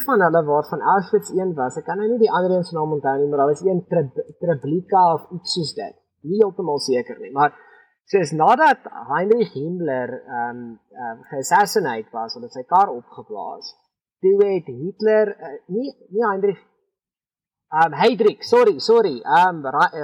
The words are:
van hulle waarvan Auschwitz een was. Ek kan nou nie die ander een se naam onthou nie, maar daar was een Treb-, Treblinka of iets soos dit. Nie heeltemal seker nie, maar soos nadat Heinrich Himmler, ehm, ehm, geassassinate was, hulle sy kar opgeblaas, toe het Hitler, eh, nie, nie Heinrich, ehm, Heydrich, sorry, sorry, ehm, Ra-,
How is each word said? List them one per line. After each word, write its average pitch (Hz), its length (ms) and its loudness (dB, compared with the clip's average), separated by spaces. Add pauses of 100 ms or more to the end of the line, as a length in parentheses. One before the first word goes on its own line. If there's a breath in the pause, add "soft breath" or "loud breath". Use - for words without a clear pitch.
van 247 160 2
hulle 165 240 4
waarvan 147 360 -2
Auschwitz 190 500 0
een 185 240 -2
was. 127 220 -4
Ek 156 80 -10
kan 175 140 -6
nou 214 100 -2
nie 240 100 0
die 214 120 4
ander 180 260 2
een 175 80 0
se 175 100 -10
naam 156 180 -2
onthou 139 260 -2
nie, 143 100 2
maar 147 100 0
daar 139 100 4
was 147 160 -2
een 185 240 0
Treb-, 156 520 -4
Treblinka 170 760 0
of 147 180 -6
iets 175 200 -10
soos 175 220 -6
dit. - 200 -12 (280)
Nie 165 160 -4
heeltemal 185 400 0
seker 123 420 -4
nie, - 120 -14
maar 143 200 2 (540 soft breath)
soos 190 260 0
nadat 233 460 4 (300)
Heinrich 196 440 0
Himmler, 131 760 -6
ehm, 120 480 -8 (180)
ehm, 117 380 -12
geassassinate 151 840 -2
was, 220 220 -10
hulle - 160 -16
sy 131 120 -12
kar 185 280 2
opgeblaas, 110 840 -14 (460)
toe 196 240 4
het 190 220 -2
Hitler, 202 720 0
eh, 147 280 -14
nie, 240 280 -6 (160)
nie 208 160 -2
Heinrich, 196 320 -2 (1120)
ehm, 160 200 2
Heydrich, 208 520 2
sorry, 226 340 4
sorry, 202 440 2
ehm, 165 440 2
Ra-, 143 240 2 (120)